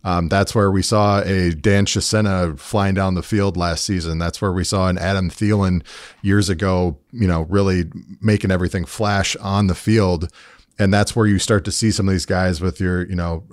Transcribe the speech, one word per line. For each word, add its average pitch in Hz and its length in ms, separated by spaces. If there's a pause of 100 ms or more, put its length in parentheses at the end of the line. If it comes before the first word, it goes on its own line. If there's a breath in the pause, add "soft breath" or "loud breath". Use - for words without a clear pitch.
Um, 87 260
that's 98 260
where 101 160
we 95 120
saw 104 380
a 92 300
Dan 101 340
Chisena 95 720
flying 98 360
down 95 200
the 85 80
field 98 340
last 85 280
season. 82 340
That's 85 220
where 98 120
we 90 120
saw 92 240
an 90 80
Adam 92 320
Thielen 98 560 (380 loud breath)
years 101 260
ago, 92 500 (140)
you 113 160
know, 82 140
really 92 420 (360)
making 104 300
everything 90 360
flash 101 500
on 101 300
the 90 80
field. 90 580 (460 loud breath)
And 98 160
that's 101 200
where 110 120
you 101 120
start 101 280
to 101 60
see 110 180
some 98 180
of 98 40
these 90 120
guys 92 360
with 90 200
your, 90 260
you 95 100
know, 85 360